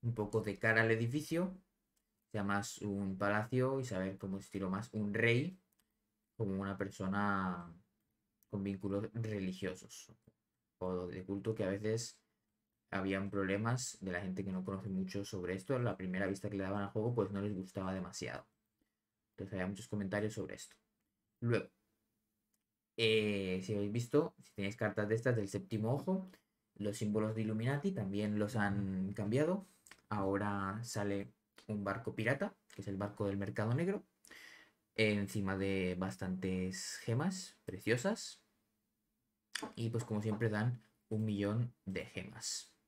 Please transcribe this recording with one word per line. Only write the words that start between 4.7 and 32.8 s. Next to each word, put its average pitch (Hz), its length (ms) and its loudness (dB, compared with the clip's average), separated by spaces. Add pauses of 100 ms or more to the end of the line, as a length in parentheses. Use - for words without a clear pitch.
un 104 200 0
rey, 123 460 4 (800)
como 98 240 0
una 98 160 -2
persona 95 920 0 (800)
con 98 140 -2
vínculos 98 500 -2
religiosos 98 1000 -4 (640)
o 90 300 -2
de 92 180 -8
culto, 98 280 -2
que 110 120 0
a 92 40 2
veces 107 520 0 (680)
habían 95 400 0
problemas 101 720 0
de 95 140 -4
la 90 80 -2
gente 92 240 -4
que 95 80 -4
no 92 100 -2
conoce 95 240 -4
mucho 95 380 -2
sobre 90 300 -4
esto. 127 220 -2
La 117 200 0
primera 92 280 0
vista 98 240 -2
que 101 60 -4
le 98 80 0
daban 101 200 0
al 101 80 -4
juego, 113 220 0
pues, 104 180 0
no 101 100 -2
les 104 120 0
gustaba 95 400 -4
demasiado. - 540 -6 (840)
Entonces 98 240 -8
había 92 120 0
muchos 101 220 -6
comentarios 104 440 0
sobre - 220 -6
esto. - 220 -18 (640)
Luego, 117 280 2 (1300)
eh, 104 680 4
si 104 140 -2
habéis 101 160 0
visto, 120 500 2
si - 120 -20
tenéis 101 240 -2
cartas 104 320 0
de 110 60 6
estas 120 200 4
del 101 140 0
séptimo 107 440 0
ojo, 185 380 0 (480)
los 104 160 0
símbolos 107 380 2
de 110 80 -2
Illuminati 120 500 0
también 104 460 0
los 104 180 2
han 98 580 2
cambiado. 147 540 2 (420)
Ahora 101 720 0
sale 101 500 -2 (320)
un 104 180 -2
barco 98 300 -2
pirata, 139 420 0 (120)
que - 160 -12